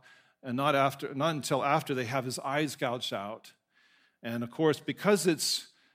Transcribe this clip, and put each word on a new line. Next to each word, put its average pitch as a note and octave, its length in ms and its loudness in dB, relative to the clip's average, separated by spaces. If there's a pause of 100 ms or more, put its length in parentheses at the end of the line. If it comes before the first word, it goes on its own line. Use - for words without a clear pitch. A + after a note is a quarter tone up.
(420)
and B2 160 -4
not C#3+ 180 4
after, C#3 380 2
not D3+ 220 0
until C3 280 0
after C#3+ 300 2
they B2+ 120 0
have B2+ 200 -2
his B2+ 140 -6
eyes C#3 360 -2
gouged B2 380 -4
out. G#2 400 -8 (680)
And A#2 220 -4
of A#2 80 -8
course, D3+ 280 2
because E3+ 460 2
it's - 420 0 (280)